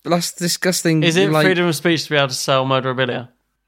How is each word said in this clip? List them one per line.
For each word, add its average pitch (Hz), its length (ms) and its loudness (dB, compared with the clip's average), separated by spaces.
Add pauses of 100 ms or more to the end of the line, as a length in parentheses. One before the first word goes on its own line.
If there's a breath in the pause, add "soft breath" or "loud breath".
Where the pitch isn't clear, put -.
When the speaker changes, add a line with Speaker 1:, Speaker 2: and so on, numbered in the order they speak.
Speaker 1:
that's 170 300 -2
disgusting, 170 720 0
Speaker 2:
Is 165 120 2
it 185 140 2
Speaker 1:
like 156 160 2
Speaker 2:
freedom 175 200 2
of 160 100 0
speech 165 280 0
to - 60 -10
be 151 60 0
able 139 120 2
to 127 60 -10
sell 131 300 0
memorabilia? 127 680 -2 (380)